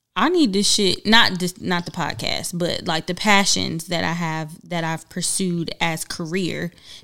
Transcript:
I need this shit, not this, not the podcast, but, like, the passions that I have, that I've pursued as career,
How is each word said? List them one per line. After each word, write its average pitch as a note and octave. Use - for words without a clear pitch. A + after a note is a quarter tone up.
I A3
need D#4+
this G3
shit, F#3
not G#3+
this, F3
not F3
the E3
podcast, -
but, E3
like, E3
the F3+
passions F#3+
that F3+
I E3
have, D#3+
that E3+
I've D#3+
pursued F3
as E3
career, E3+